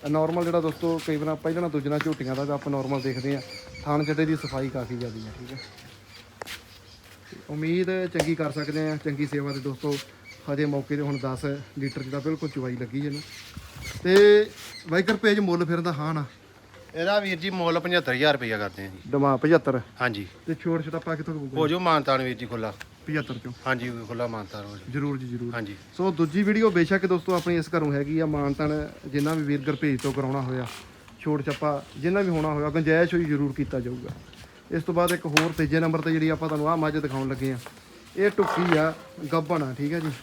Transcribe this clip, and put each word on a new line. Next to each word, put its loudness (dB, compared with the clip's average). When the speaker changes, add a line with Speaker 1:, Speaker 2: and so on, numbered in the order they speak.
Speaker 1:
ਨਾਰਮਲ 2
ਜਿਹੜਾ 4
ਦੋਸਤੋ, 0
ਕਈ 0
ਵਾਰ -2
ਪਹਿਲਾਂ -2
ਦੂਜਣਾ 0
ਝੋਟੀਆਂ -2
ਦਾ -2
ਤਾਂ -2
ਆਪਾਂ -2
ਨਾਰਮਲ 0
ਦੇਖਦੇ -2
ਹਾਂ, -4
ਥਣ 2
ਚੱਡੇ 2
ਦੀ 2
ਸਫਾਈ -4
ਕਾਫੀ -6
ਜ਼ਿਆਦਾ -6
ਹੈ। -12
ਠੀਕ -14
ਹੈ, -12
ਉਮੀਦ 0
ਚੰਗੀ 0
ਕਰ -2
ਸਕਦੇ -2
ਹਾਂ, -2
ਚੰਗੀ -4
ਸੇਵਾ -4
ਦੇ -6
ਦੋਸਤੋ। -4
ਹਜੇ 2
ਮੌਕੇ -2
'ਤੇ -2
ਹੁਣ -2
ਦਸ -6
ਲੀਟਰ -4
ਜਿਹੜਾ -6
ਬਿਲਕੁਲ -2
ਚੁਵਾਈ -4
ਲੱਗੀ -6
ਇਹਨੂੰ। -4
ਤੇ 8
ਬਾਈ 2
ਗੁਰਪ੍ਰੀਤ 2
ਮੁੱਲ 2
ਫਿਰ 0
ਦਾ -2
ਹਾਂ -2
ਨਾ? -2
Speaker 2:
ਇਹਦਾ 2
ਵੀਰ -2
ਜੀ -2
ਮੁੱਲ 2
ਪਝੱਤਰ 2
ਹਜ਼ਾਰ 6
ਰੁਪਇਆ 0
ਕਰਦੇ -4
ਆ -8
ਜੀ। -12
Speaker 1:
ਦਮਾ 4
ਪਝੱਤਰ? 4
Speaker 2:
ਹਾਂਜੀ। -2
Speaker 1:
ਤੇ -2
ਛੋਟ -2
ਛੋਟਾ -6
ਪਾ -4
ਕਿੱਥੋਂ -6
ਹੋਊਗਾ? -6
Speaker 2:
ਹੋ 4
ਜਾਊ 0
ਮਾਨਤਾਨ 4
ਵੀਰ -2
ਜੀ -8
ਖੁੱਲਾ। -4
Speaker 1:
ਪਝੱਤਰ -4
ਚੋਂ? -10
Speaker 2:
ਹਾਂਜੀ, -2
ਖੁੱਲਾ -4
ਮਾਨਤਾਨ -8
ਹੋ -14
ਜਾਊ। -14
Speaker 1:
ਜ਼ਰੂਰ -2
ਜੀ, -8
ਜ਼ਰੂਰ। -6
Speaker 2:
ਹਾਂਜੀ। -6
Speaker 1:
ਸੋ 2
ਦੂਜੀ 2
ਵੀਡੀਓ 6
ਬੇਸ਼ੱਕ 4
ਦੋਸਤੋ 2
ਆਪਣੀ 2
ਇਸ 0
ਘਰੋਂ 2
ਹੈਗੀ 0
ਆ, 2
ਮਾਨਤਾਨ 0
ਜਿੰਨਾ 0
ਵੀ 0
ਵੀਰ 0
ਗੁਰਪ੍ਰੀਤ 0
ਤੋਂ -2
ਕਰਾਉਣਾ 0
ਹੋਇਆ, -4
ਛੋਟ 0
ਛੱਪਾ -2
ਜਿੰਨਾ 2
ਵੀ 2
ਹੋਣਾ 2
ਹੋਇਆ, 0
ਗੁੰਜਾਇਸ਼ 4
ਹੋਈ 4
ਜ਼ਰੂਰ 2
ਕੀਤਾ -2
ਜਾਊਗਾ। -6
ਇਸ 0
ਤੋਂ -2
ਬਾਅਦ 4
ਇੱਕ -2
ਹੋਰ 4
ਤੀਜੇ 2
ਨੰਬਰ 2
'ਤੇ 0
ਜਿਹੜੀ 4
ਆਪਾਂ 0
ਤੁਹਾਨੂੰ 0
ਆਹ 2
ਮੱਝ 2
ਦਿਖਾਉਣ -2
ਲੱਗੇ -2
ਆ, -4
ਇਹ 4
ਟੁੱਕੀ 4
ਆ, 4
ਗੱਭਣ 0
ਆ, -4
ਠੀਕ -2
ਆ 0
ਜੀ। -2